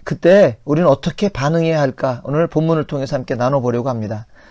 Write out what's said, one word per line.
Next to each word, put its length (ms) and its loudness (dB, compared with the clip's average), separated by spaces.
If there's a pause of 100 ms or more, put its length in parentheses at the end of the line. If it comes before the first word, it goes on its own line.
그때 600 4
우리는 240 2
어떻게 420 0
반응해야 520 0
할까? 420 -4
오늘 220 0
본문을 400 0
통해서 300 -6
함께 180 -6
나눠보려고 560 -2
합니다. 380 -6 (240)